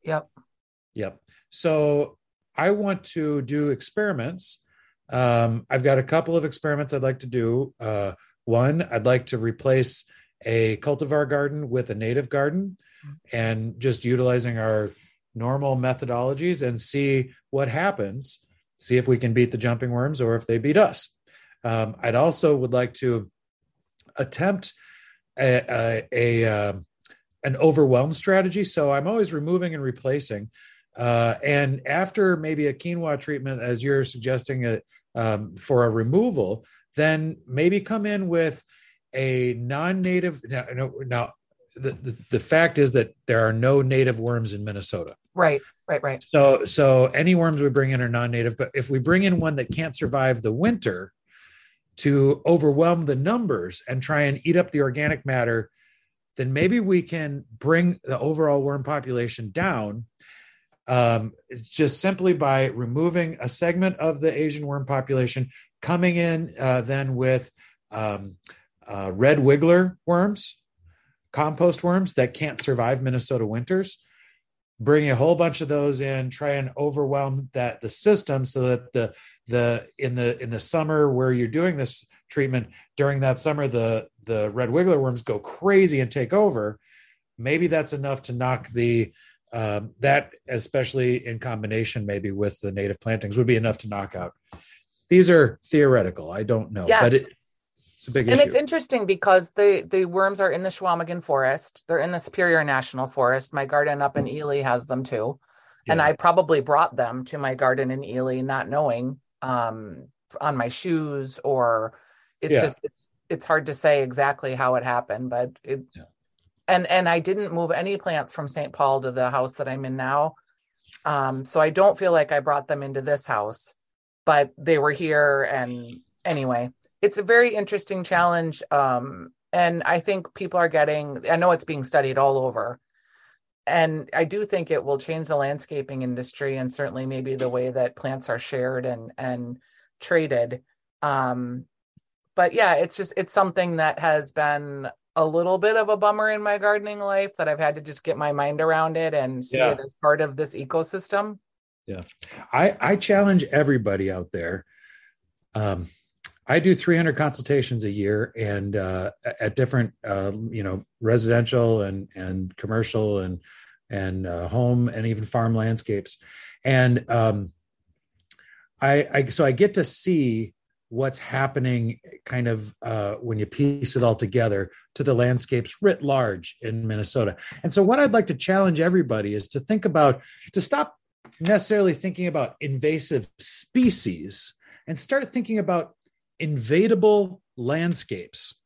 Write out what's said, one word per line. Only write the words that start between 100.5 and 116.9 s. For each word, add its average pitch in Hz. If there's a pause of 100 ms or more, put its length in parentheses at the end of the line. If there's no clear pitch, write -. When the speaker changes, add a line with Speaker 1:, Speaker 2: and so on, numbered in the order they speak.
Speaker 1:
in 170
the 190
Chequamegon 175
Forest. 135
They're 165
in 160
the 175
Superior 165
National 131
Forest. 131
My 139
garden 147
up 139
in 143
Ely 143
has 123
them 127
too. 127 (500)
And 160
Speaker 2:
Yeah. 151
Speaker 1:
I 156
probably 165
brought 147
them 123
to 151
my 135
garden 131
in 131
Ely, 127
not 131
knowing, 131 (220)
um, 110 (300)
on 143
my 120
shoes, 147
or 117 (440)
it's 156
Speaker 2:
Yeah. 139
Speaker 1:
just, 143
it's, - (200)
it's 151
hard 156
to 147
say 143
exactly 139
how 127
it 120
happened, 123
but 123 (120)
it, 135 (140)
Speaker 2:
Yeah. - (640)
Speaker 1:
and, 180
and 180